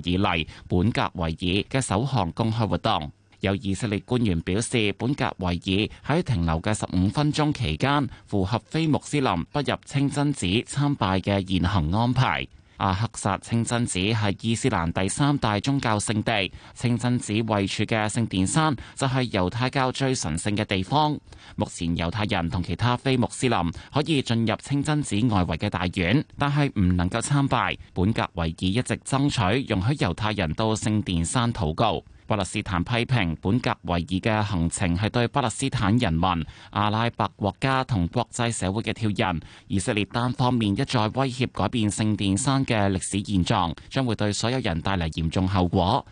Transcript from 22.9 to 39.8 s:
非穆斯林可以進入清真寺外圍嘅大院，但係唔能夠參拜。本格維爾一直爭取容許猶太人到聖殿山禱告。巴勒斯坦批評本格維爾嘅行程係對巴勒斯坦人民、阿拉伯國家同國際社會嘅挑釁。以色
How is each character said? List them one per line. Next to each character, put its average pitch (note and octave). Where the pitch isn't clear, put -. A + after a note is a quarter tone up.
非 C3
穆 A#2+
斯 -
林 A#2
可 C3+
以 D3+
進 A2+
入 G#2+
清 C#3+
真 D3+
寺 G2+
外 G2+
圍 E2
嘅 G#2
大 F2+
院， F#2+
但 C#3+
係 C#3+
唔 F2+
能 F2
夠 A#2
參 C#3
拜。 G2+
本 F#2+
格 A#2
維 -
爾 E2
一 F#2+
直 A2
爭 C#3
取 B2
容 G2
許 B2
猶 A#2
太 G#2+
人 F#2
到 A2
聖 G#2+
殿 E2+
山 A#2+
禱 D#2
告。 G2
巴 A2
勒 G2
斯 -
坦 F2
批 B2
評 F#2
本 G2+
格 B2
維 F2
爾 F2
嘅 F#2+
行 F2+
程 F2
係 G2+
對 A#2+
巴 C#3
勒 A#2+
斯 -
坦 A2
人 A#2
民、 E2
阿 G#2
拉 A2
伯 G2+
國 G2
家 C3
同 F2+
國 A#2
際 A#2
社 F#2+
會 G#2+
嘅 G#2+
挑 A2+
釁。 F#2
以 G2+
色 A#2+